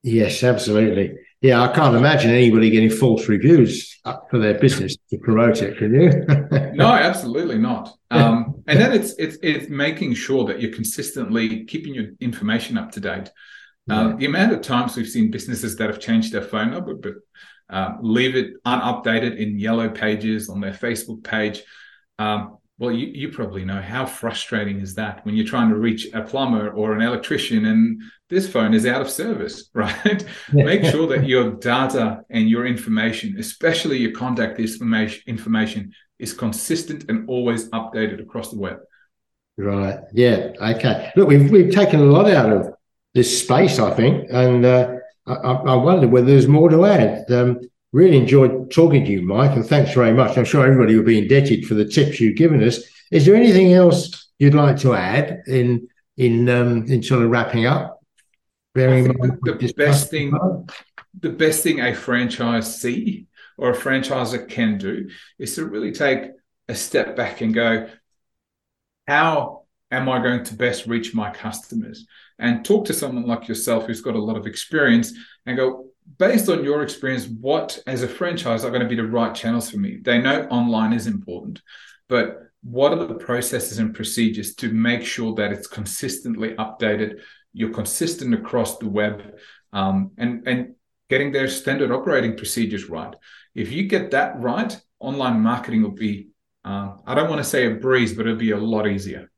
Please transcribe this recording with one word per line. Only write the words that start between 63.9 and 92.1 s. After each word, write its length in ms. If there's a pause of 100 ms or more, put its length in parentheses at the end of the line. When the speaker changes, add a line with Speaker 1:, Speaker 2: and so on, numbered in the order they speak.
Speaker 2:
can 300
do 320 (280)
is 180
to 100
really 260
take 380 (380)
a 60
step 400
back 280
and 100
go, 340 (1200)
"How 560 (280)
am 180
I 140
going 220
to 100
best 320
reach 280
my 160
customers?" 760 (320)
And 260
talk 220
to 80
someone 320
like 220
yourself 380
who's 140
got 160
a 60
lot 140
of 100
experience 640 (340)
and 100
go, 320 (300)
"Based 300
on 160
your 180
experience, 440
what 600
as 160
a 60
franchise 560
are 60
gonna 180
be 80
the 100
right 280
channels 360
for 80
me?" 240
They 180
know 300
online 420
is 140
important, 540 (480)
but 300 (240)
what 300
are 140
the 80
processes 640
and 160
procedures 600
to 180
make 320
sure 300
that 180
it's 140
consistently 880
updated, 640 (320)
you're 220
consistent 600
across 440
the 100
web, 460 (380)
um, 440
and, 300
and 280 (360)
getting 220
their 160
standard 420
operating 460